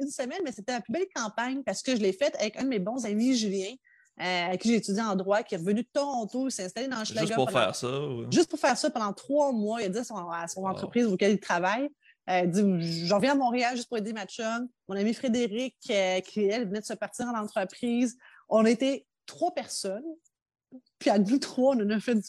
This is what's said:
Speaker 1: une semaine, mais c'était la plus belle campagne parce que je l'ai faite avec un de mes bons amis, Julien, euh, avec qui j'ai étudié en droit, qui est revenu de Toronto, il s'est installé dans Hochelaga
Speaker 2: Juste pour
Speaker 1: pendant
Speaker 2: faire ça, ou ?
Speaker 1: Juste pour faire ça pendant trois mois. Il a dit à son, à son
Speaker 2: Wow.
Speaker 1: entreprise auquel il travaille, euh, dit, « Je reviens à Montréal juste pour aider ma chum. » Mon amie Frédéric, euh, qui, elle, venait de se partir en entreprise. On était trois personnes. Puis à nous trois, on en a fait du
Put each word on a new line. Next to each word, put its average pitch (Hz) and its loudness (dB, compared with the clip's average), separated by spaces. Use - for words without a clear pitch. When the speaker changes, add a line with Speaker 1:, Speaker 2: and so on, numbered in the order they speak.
Speaker 1:
une 277 -4
semaine, 285 -6
mais 285 -2
c'était 214 -8
la 240 -2
plus - -10
belle 359 0
campagne 247 -4
parce 196 -4
que 262 0
je 220 2
l'ai 196 4
faite 285 0
avec 214 -2
un 247 -4
de 269 0
mes 233 0
bons 220 -4
amis, 226 4
Julien, 196 0
euh, 175 0
avec 185 -2
qui 226 4
j'ai 233 6
étudié 202 0
en 214 0
droit, 196 2
qui - -6
est 185 -4
revenu 202 0
de - -12
Toronto, 262 -2
il - -2
s'est 196 -8
installé 226 -8
dans 240 -6
Hochelaga 220 -4
Speaker 2:
Juste 202 -2
pour 131 4
Speaker 1:
pendant - 0
Speaker 2:
faire 101 2
ça, 131 -4
ou ? 123 -4
Speaker 1:
Juste 311 4
pour 302 -6
faire 254 2
ça 302 0
pendant 208 -2
trois 285 0
mois. 220 -2
Il 220 -2
a 190 -2
dit 190 -4
à 247 -4
son, 226 -10
à 170 -6
son 185 -8
Speaker 2:
Wow. 190 0
Speaker 1:
entreprise 202 0
auquel 202 4
il 190 0
travaille, 202 0
euh, 180 2
dit, « 180 2
Je 185 2
reviens 220 4
à 285 4
Montréal 247 0
juste 233 -8
pour 240 -4
aider 220 -4
ma 208 -8
chum. » 233 -4
Mon 190 -6
amie 208 2
Frédéric, 240 -2
euh, 190 2
qui, 202 -6
elle, 220 0
venait 202 -4
de 208 -16
se 233 -8
partir 214 -8
en 240 -4
entreprise. 233 -2
On 220 6
était 254 2
trois 349 -2
personnes. 214 -6
Puis - 2
à 208 6
nous 214 4
trois, 262 2
on 233 2
en 202 0
a 214 2
fait 240 0
du 202 -2